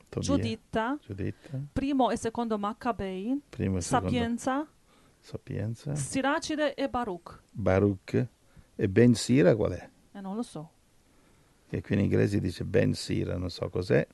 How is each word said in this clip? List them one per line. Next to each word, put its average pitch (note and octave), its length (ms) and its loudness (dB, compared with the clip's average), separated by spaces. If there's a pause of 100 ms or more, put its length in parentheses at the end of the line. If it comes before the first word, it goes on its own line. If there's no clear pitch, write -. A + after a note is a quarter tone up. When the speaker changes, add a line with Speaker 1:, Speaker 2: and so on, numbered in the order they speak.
Speaker 1:
Tobia, - 200 -4
Speaker 2:
Giuditta, A#3 760 -2
Speaker 1:
Giuditta, G2+ 520 -8 (140)
Speaker 2:
primo C4+ 380 2
e A#3 60 0
secondo A3+ 420 -2
Maccabei, G#3 920 -4
Speaker 1:
primo - 300 -2
e - 20 -2
secondo - 280 0
Speaker 2:
Sapienza, B3 580 -2 (520)
Speaker 1:
Sapienza, A2 760 -8
Speaker 2:
Siracide C#4 800 -2
e C4+ 140 -4
Baruch." A#3+ 520 -8 (120)
Speaker 1:
Baruch. G2+ 720 2 (500)
E - 120 0
Ben A#2 260 8
Sira B2+ 420 4
qual F#2 160 0
è? E2+ 160 -10 (240)
Speaker 2:
Eh, G3+ 80 -16
non F#3+ 140 -8
lo A3+ 80 -4
so. D#3+ 280 -14 (1000)
Speaker 1:
Che - 140 -4
qui - 120 -4
in G2 60 4
inglese G2+ 400 2
dice F#2 240 -4
Ben G2 300 2
Sira, F#2+ 420 -4
non F2+ 140 -4
so F2+ 180 -8
cos'è. F#2 460 0